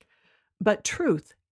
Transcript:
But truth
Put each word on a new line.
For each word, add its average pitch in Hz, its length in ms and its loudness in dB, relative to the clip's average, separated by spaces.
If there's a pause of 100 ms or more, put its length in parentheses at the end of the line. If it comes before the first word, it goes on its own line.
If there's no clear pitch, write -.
(600)
But 202 240 0
truth 220 500 -2 (200)